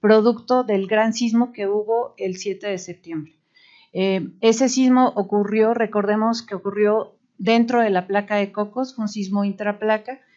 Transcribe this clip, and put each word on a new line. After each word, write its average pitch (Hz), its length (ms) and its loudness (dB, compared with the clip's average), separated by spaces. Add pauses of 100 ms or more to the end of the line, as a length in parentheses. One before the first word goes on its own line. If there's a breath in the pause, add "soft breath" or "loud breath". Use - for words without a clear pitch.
producto 233 640 4
del 196 220 -2
gran 214 280 0
sismo 233 380 0
que 202 140 -6
hubo 214 500 -2
el 190 200 -6
siete 190 300 -8
de 196 120 -6
septiembre. 165 580 -12 (560 soft breath)
Eh, 190 360 -2 (120)
ese 226 280 4
sismo 254 460 4
ocurrió, 208 580 0
recordemos 214 720 0
que 202 140 -12
ocurrió 208 580 -2 (240)
dentro 233 420 2
de 220 100 2
la 185 160 0
placa 202 300 -2
de 202 140 -2
Cocos, 208 440 -6
fue 220 100 -6
un 208 40 -2
sismo 202 360 -4
intraplaca, 214 760 -4 (160)